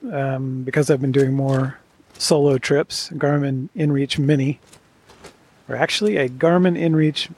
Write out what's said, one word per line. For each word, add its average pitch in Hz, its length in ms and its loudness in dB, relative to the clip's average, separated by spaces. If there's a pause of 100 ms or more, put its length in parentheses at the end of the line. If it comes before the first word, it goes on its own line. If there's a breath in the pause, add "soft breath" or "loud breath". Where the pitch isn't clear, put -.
(120)
um, 131 520 -4
because 139 260 0
I've 135 100 4
been 135 120 0
doing 135 200 2
more 135 460 0 (400)
solo 143 400 4
trips, - 520 -2
Garmin 143 680 0
inReach 143 420 0
Mini, 139 400 2 (1080)
or 123 80 -6
actually 202 400 -2
a 135 120 0
Garmin 170 480 2
inReach 156 600 0